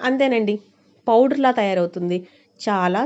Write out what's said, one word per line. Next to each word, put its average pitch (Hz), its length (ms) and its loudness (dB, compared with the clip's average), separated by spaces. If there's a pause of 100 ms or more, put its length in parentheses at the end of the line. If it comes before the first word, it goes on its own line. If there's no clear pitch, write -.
అంతేనండి, 240 460 0 (520)
పౌడర్లా 254 520 2
తయారవుతుంది. 180 600 -2 (480)
చాలా 185 380 0